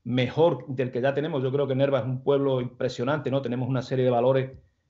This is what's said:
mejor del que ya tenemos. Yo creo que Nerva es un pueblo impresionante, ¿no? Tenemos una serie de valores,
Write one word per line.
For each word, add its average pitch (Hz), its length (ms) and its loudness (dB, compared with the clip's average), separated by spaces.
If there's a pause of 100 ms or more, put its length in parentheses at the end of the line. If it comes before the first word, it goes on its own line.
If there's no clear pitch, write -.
mejor 127 640 2
del 127 240 -4
que 117 100 -2
ya 135 120 2
tenemos. 143 300 -2
Yo 131 80 -2
creo 143 160 0
que 131 80 -2
Nerva 139 240 2
es 113 60 -4
un 131 180 -4
pueblo 139 380 2
impresionante, 127 680 -4
¿no? 135 100 0
Tenemos 123 260 -4
una 131 140 -2
serie 131 240 -2
de 127 60 4
valores, 127 400 2 (380)